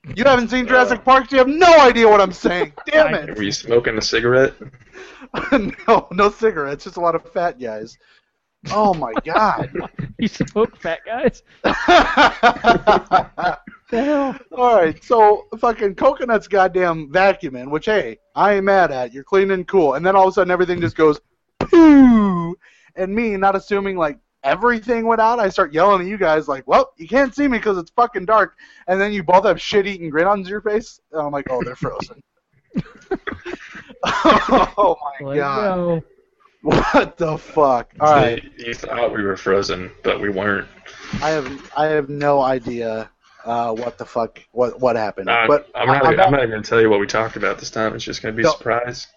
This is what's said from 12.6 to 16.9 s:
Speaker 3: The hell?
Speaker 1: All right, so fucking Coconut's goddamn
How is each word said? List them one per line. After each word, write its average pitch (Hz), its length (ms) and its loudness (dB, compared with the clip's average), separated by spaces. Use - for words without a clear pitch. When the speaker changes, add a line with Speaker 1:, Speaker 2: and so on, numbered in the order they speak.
Speaker 3:
The 233 120 -2
hell? 277 340 -2
Speaker 1:
All 240 240 2
right, 160 280 2
so 214 400 4
fucking 226 380 -2
Coconut's 262 520 0
goddamn 180 640 0